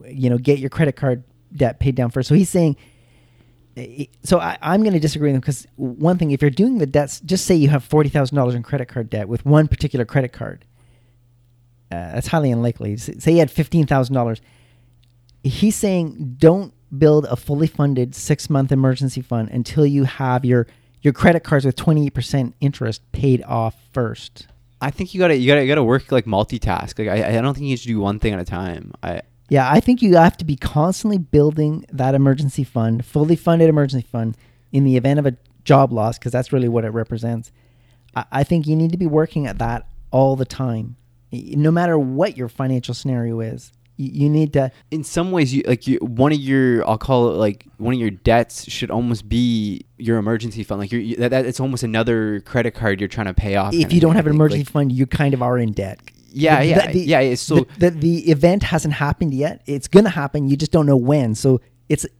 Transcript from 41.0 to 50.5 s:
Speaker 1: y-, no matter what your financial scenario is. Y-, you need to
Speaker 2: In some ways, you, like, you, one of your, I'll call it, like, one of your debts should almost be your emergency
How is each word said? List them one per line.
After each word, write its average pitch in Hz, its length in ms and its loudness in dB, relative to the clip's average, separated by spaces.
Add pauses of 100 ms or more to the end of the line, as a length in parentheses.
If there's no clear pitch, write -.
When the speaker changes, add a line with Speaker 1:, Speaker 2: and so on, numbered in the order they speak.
Speaker 1:
y-, - 260 -12
no 151 140 4
matter 170 280 2
what 135 400 -2
your 123 100 -8
financial 131 460 -4
scenario 117 460 -4
is. 117 320 -10 (260)
Y-, 135 140 -6
you 147 180 2
need 151 240 2
to 131 180 0 (180)
Speaker 2:
In 156 140 -6
some 175 260 -4
ways, 151 220 0
you, 139 140 0
like, 120 200 -2
you, 131 120 0
one 123 340 0
of 151 80 0
your, 131 480 2
I'll 110 80 0
call 120 340 2
it, 76 40 -2
like, 104 320 -2 (100)
one 117 160 -2
of 127 80 -2
your 110 100 -2
debts 113 600 -2
should - 200 -8
almost 113 380 -4
be 113 540 -2 (160)
your 113 180 -2
emergency 110 480 -4